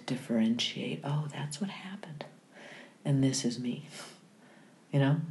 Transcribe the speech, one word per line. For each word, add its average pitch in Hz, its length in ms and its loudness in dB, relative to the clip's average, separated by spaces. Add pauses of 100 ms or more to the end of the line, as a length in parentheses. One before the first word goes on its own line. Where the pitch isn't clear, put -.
differentiate, 120 1000 0
"Oh, 147 300 0
that's 143 280 -6
what 196 100 -2
happened. 190 540 -12 (800)
And 139 180 6
this 131 220 2
is 117 120 0
me, 123 300 -4 (1040)
you 143 80 4
know, 139 320 6